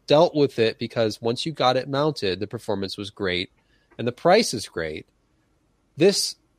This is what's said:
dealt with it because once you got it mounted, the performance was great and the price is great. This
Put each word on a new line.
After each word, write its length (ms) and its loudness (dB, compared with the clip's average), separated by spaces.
dealt 220 6
with 240 2
it 200 0
because 440 -2
once 240 -4
you 60 -6
got 240 2
it 120 -4
mounted, 500 -2
the 80 -6
performance 520 -6
was 120 -8
great 380 -4
and 100 -4
the 60 -2
price 400 4
is 160 -8
great. 360 -8
This 400 2